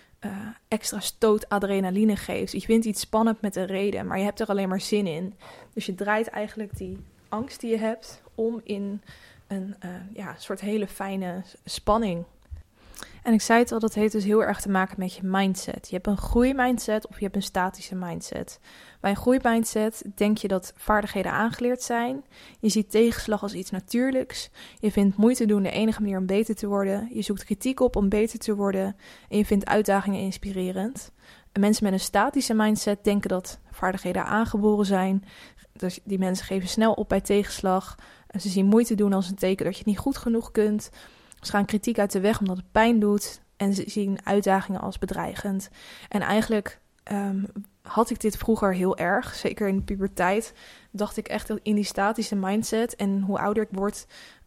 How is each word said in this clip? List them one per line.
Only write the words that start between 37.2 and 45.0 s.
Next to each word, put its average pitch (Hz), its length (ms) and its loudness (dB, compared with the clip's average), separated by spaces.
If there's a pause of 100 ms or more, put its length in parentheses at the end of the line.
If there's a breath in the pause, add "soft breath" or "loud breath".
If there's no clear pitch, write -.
tegenslag. 196 720 0 (340 loud breath)
En 196 120 -6
ze 208 80 -2
zien 190 160 2
moeite 226 300 6
doen 202 180 4
als 190 160 0
een 196 60 -8
teken 190 300 0
dat 175 80 -2
je - 60 -14
het - 80 -12
niet 202 100 2
goed 277 200 -2
genoeg 233 340 -2
kunt. 214 380 2 (500 loud breath)
Ze - 120 -10
gaan 202 140 4
kritiek 220 340 0
uit 202 120 2
de 196 80 0
weg 214 200 2
omdat 185 180 0
het - 140 -12
pijn 226 280 6
doet. 208 420 2 (160)
En 202 160 2
ze 196 140 -2
zien 196 360 -2
uitdagingen 196 580 2
als 190 160 -6
bedreigend. 190 720 -4 (400 loud breath)